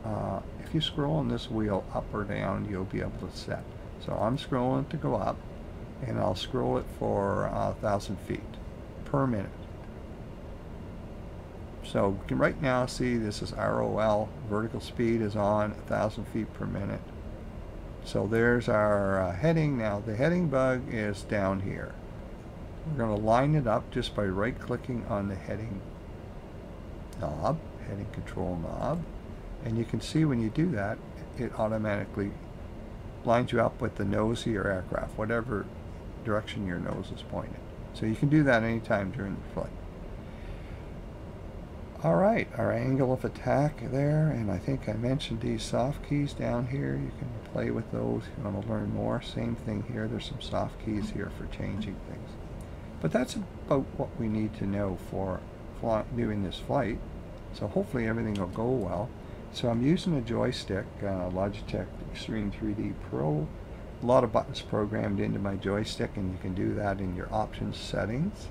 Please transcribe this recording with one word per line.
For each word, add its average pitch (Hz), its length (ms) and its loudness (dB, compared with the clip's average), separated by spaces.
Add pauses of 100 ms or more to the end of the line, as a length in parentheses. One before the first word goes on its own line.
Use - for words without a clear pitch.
uh, 101 380 -2 (200)
if - 120 -8
you 160 80 4
scroll 151 360 0
on 131 120 2
this 117 200 -2
wheel 107 440 2
up - 180 0
or 107 120 0
down, 101 460 0
you'll 95 140 -2
be 98 160 -2
able 92 280 -4
to - 100 -10
set. - 260 -6 (420)
So - 80 -4
I'm 117 240 2
scrolling 135 520 0
to 165 80 -4
go 139 180 0
up, 107 220 0 (680)
and 113 140 -2
I'll 101 160 4
scroll 127 420 0
it - 80 -2 (140)
for, 101 460 2
uh, 104 260 0
a 101 40 -4
thousand 101 440 0
feet - 220 -4 (640)
per 139 200 2
minute. 107 240 0 (2250)
So 107 260 4
we 98 180 -2
can 131 100 2
right 143 240 4
now 127 240 4
see 123 300 0
this 107 260 0
is 101 120 -4
R 107 280 2
O 107 180 2
L, 107 280 4 (220)
vertical 107 320 0
speed 117 400 2
is 107 160 0
on 104 340 4
a - 160 -8
thousand 107 380 2
feet 110 280 -2
per 101 120 -6
minute. 98 360 -2 (1040)
So 104 240 0
there's 117 400 6
our, 104 540 6
uh, 90 120 2
heading. 147 440 4
Now 107 280 0
the 110 100 0
heading 165 340 4
bug 131 320 4 (100)
is 104 300 0
down 95 400 2
here. - 320 -4 (920)
We're 151 140 -2
gonna 113 160 4
line 120 400 6
it 139 100 4
up 113 240 4
just - 260 -2
by 104 100 2
right 98 340 2
clicking 120 500 -4
on 101 180 0
the 101 60 -2
heading 101 480 -4 (1400)
knob, 143 380 0 (300)
heading 101 240 -4
control - 460 -2
knob, 85 440 -2 (640)
and 113 120 0
you 113 100 2
can 113 160 -2
see 156 220 4
when 135 160 4
you 110 100 4
do 156 220 2
that, 107 280 0 (400)
it 113 180 -2
automatically 107 760 2 (920)
lines 120 280 6
you 117 80 6
up - 220 4
with 113 140 0
the 101 100 0
nose 107 400 2
of 117 60 2
your 101 160 2
aircraft, - 500 0
whatever 110 480 0 (600)
direction 107 420 0
your 87 100 0
nose 90 380 -2
is - 80 -10
pointed. - 360 -6 (360)
So - 100 -2
you 110 100 4
can 147 140 4
do 156 140 8
that 123 180 8
anytime 113 480 2
during 98 260 -2
the - 200 -8
flight. - 160 -2 (2250)
All 165 140 6
right, 196 380 6
our 110 160 2
angle 127 420 4
of 127 120 0
attack 131 560 2 (100)
there, 147 380 4
and 113 220 0
I 92 80 2
think 135 280 0
I 107 60 0
mentioned 117 480 0
these 117 220 0
soft 123 440 0
keys 143 260 2
down 120 340 0
here. 135 360 0
You 131 140 -4
can 127 120 -6 (220)
play 117 200 0
with 113 200 -2
those 117 300 0 (100)
if - 60 -8
you - 60 -4
wanna 101 240 -2
learn 107 260 0
more. 113 300 0
Same 117 320 -2
thing 107 360 -2
here, 110 160 -2
there's 110 200 -4
some - 140 -6
soft - 440 -2
keys 107 240 0
here 95 260 -4
for - 120 -6
changing 101 480 -4 (120)
things. - 220 -10 (720)
But 156 100 0
that's 247 240 2
about 147 500 0 (120)
what 135 120 -2 (100)
we 117 80 0
need 107 280 0
to 104 100 -2
know 98 320 0 (140)
for 95 280 -2 (400)
fly-, 110 260 2 (100)
doing 107 280 2
this 85 140 -2
flight. 123 400 0 (560)
So - 140 -4
hopefully 127 400 2
everything 113 280 0
will 95 120 0
go 110 200 0
well. 104 420 0 (420)
So - 180 0
I'm 117 160 4
using 170 300 6
a 131 60 2
joystick, 113 640 0 (180)
uh, 95 260 0
Logitech 98 580 0 (240)
Extreme 104 400 -2
three 107 220 -2
D 104 200 -2 (160)
Pro. 151 380 2 (540)
A - 40 -2
lot 123 180 8
of 113 80 2
buttons 117 300 2
programmed 107 580 0
into 107 180 2
my 98 180 0
joystick, 104 600 0
and 95 160 0
you 90 100 -4
can 92 140 -2
do 107 200 2
that 101 240 0
in 92 160 0
your 90 160 -4
options 107 460 -2
settings. 123 720 -2